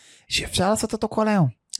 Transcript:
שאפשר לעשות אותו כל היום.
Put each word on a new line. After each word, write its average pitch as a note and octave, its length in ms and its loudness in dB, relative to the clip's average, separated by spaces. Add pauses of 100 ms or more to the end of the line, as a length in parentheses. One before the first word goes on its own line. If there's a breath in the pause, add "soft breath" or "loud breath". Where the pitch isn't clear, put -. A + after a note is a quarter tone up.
(280 soft breath)
שאפשר - 420 -2
לעשות A3 220 -2
אותו A3 160 -2
כל G#3+ 200 0
היום. F#3+ 200 4 (320)